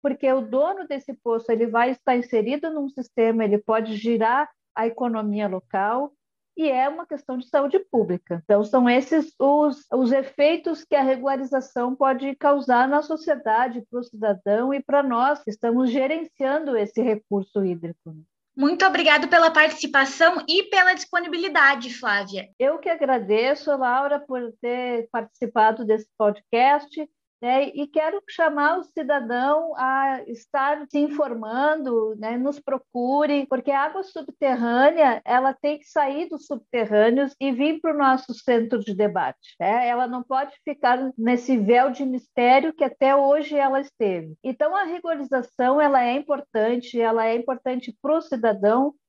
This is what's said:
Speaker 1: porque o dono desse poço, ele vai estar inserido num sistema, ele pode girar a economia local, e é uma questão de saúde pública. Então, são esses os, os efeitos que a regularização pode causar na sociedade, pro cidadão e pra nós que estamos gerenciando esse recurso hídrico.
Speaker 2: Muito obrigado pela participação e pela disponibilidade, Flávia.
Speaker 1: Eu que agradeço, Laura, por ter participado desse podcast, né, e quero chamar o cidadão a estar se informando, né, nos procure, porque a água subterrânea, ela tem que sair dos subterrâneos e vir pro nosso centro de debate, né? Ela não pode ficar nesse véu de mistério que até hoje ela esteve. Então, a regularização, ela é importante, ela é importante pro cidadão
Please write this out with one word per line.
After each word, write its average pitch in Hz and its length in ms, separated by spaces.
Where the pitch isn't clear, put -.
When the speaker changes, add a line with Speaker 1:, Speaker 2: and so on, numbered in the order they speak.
Speaker 1:
porque 277 300
o 269 80
dono 294 480
desse 277 260
poço, 226 380
ele 226 140
vai 233 240
estar 254 260
inserido 247 540
num 294 180
sistema, 226 560
ele 208 140
pode 220 380
girar 233 520
a 226 120
economia 214 600
local, 208 680
e 311 140
é 262 180
uma 330 180
questão 269 300
de 247 120
saúde 285 300
pública. 180 680
Então, 208 200
são 247 240
esses 269 500
os, 285 540
os 262 180
efeitos 294 760
que 294 120
a 269 60
regularização 262 920
pode 269 420
causar 262 520
na 294 140
sociedade, 247 880
pro 247 120
cidadão 214 680
e 277 100
pra 285 200
nós 262 420
que 220 60
estamos 233 400
gerenciando 277 880
esse 208 260
recurso 202 600
hídrico. 170 540
Speaker 2:
Muito 339 300
obrigado 311 420
pela 330 220
participação 311 1000
e 359 220
pela 370 240
disponibilidade, 320 1000
Flávia. 196 560
Speaker 1:
Eu 277 200
que - 100
agradeço, 262 880
Laura, 269 420
por 254 320
ter 240 500
participado 226 720
desse 214 320
podcast, 269 920
né, 262 280
e 285 180
quero 311 440
chamar 311 480
o 339 40
cidadão 277 960
a 269 500
estar 277 640
se 294 100
informando, 254 1160
né, 220 220
nos 285 200
procure, 269 880
porque 254 240
a 269 120
água 320 200
subterrânea, 269 1200
ela 262 300
tem 294 260
que 294 60
sair 294 460
dos - 160
subterrâneos 233 920
e 269 140
vir 302 300
pro 311 140
nosso 262 360
centro 233 460
de 202 160
debate, 180 640
né? 233 260
Ela 240 200
não 247 160
pode 269 300
ficar 262 520
nesse 240 420
véu 240 320
de 262 160
mistério 254 680
que - 100
até 269 320
hoje 285 400
ela 269 280
esteve. 180 600
Então, 294 320
a 403 100
regularização, 285 920
ela 277 240
é 240 120
importante, 247 840
ela 226 280
é 226 100
importante 247 640
pro 320 220
cidadão 226 720